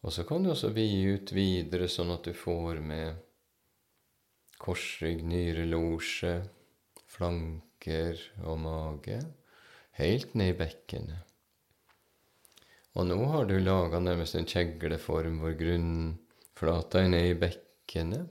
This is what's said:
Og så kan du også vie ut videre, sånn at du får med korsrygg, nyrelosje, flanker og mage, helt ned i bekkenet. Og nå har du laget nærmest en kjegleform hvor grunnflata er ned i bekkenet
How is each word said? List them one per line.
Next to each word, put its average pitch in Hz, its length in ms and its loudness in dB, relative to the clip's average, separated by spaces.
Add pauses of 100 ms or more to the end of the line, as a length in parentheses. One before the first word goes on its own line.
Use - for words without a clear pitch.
Og 98 120 -4
så 87 120 -4
kan 170 160 0
du 175 120 2
også 107 200 0
vie 98 400 2
ut 98 220 -6
videre, 90 540 2
sånn 87 240 -2
at 82 120 -8
du 85 80 -4
får 85 480 -4
med 80 380 -6 (1400)
korsrygg, 82 640 -2
nyrelosje, 82 1080 0 (760)
flanker 82 1040 -4 (280)
og 80 160 -2
mage, 80 580 -4 (800)
helt 98 400 2
ned 92 160 4
i - 40 -4
bekkenet. - 680 -6 (1600)
Og 90 160 2
nå 90 80 2 (160)
har 143 160 2
du 95 80 4
laget 90 480 4
nærmest 85 320 0
en 82 120 0
kjegleform 80 920 0
hvor 80 160 0
grunnflata 82 1400 0
er 92 140 6
ned 87 160 6
i 85 100 2
bekkenet 87 920 -4